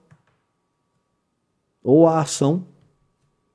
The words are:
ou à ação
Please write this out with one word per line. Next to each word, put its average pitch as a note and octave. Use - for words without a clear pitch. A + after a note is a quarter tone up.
ou D#3
à D#3+
ação D3+